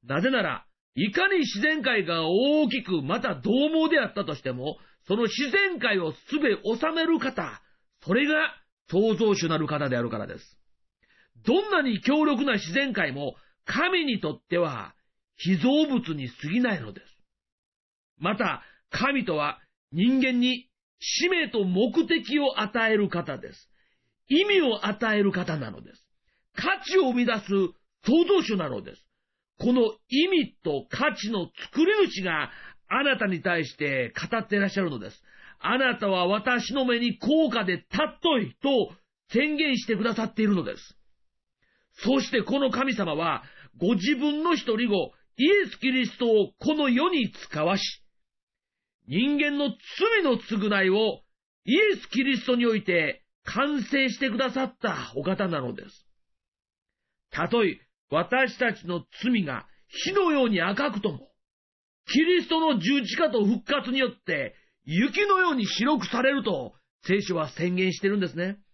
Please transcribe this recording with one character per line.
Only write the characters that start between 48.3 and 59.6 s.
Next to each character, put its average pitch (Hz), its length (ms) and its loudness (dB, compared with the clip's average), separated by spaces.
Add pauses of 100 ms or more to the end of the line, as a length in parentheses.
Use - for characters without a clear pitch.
人 247 320 0
間 294 180 0
の 285 120 0
罪 427 540 0
の 277 160 2
償 202 460 0
い 185 40 4
を 208 320 0 (440)
イ 247 100 2
エ 415 220 4
ス・ - 120 -16
キ 254 140 0
リ 262 140 0
ス - 80 -8
ト 247 100 2
に 240 100 2
お 226 100 2
い 208 80 -2
て 165 400 -2 (200)
完 277 400 -2
成 269 260 0
し - 100 -8
て 262 120 -2
く - 60 -4
だ 254 140 -2
さ 262 120 -2
っ 254 180 -6
た 190 340 -6
お 131 60 -6
方 190 260 -2
な 160 140 -2
の 123 140 -6
で - 120 -16
す。 - 200 -20 (1200)
た 165 180 -4
と 226 180 2
え 160 140 -2 (300)
私 202 480 0
た 233 160 0
ち - 140 -14
の 175 160 -6 (200)
罪 226 200 2
が 131 240 -6 (200)